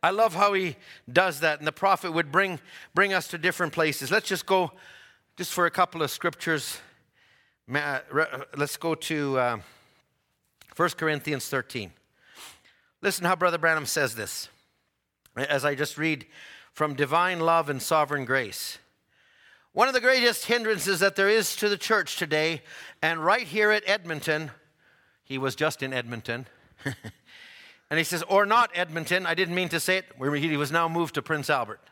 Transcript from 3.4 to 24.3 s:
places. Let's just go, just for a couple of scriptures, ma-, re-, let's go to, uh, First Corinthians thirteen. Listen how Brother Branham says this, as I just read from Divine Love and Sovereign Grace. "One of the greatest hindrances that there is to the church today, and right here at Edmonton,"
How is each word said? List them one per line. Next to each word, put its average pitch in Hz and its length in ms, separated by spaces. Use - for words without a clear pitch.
places. 151 380
Let's 208 160
just 190 180
go, 185 260
just 180 140
for 180 140
a 165 60
couple 170 320
of 139 80
scriptures, - 640
ma-, 143 360
re-, 156 160
let's 143 220
go 165 160
to, 147 460
uh, 120 200
First 170 220
Corinthians 151 520
thirteen. 120 420
Listen 185 240
how 180 100
Brother 170 220
Branham 160 300
says 135 260
this, - 360
as 139 300
I 143 80
just 147 240
read 151 300
from 151 200
Divine 165 460
Love 165 280
and 139 140
Sovereign 147 420
Grace. 123 540
"One 233 140
of 262 80
the 254 40
greatest 240 460
hindrances 214 540
that 190 160
there 196 120
is 214 280
to 208 140
the 202 80
church 202 400
today, 156 440
and 160 240
right 214 220
here 214 240
at 214 160
Edmonton," 160 640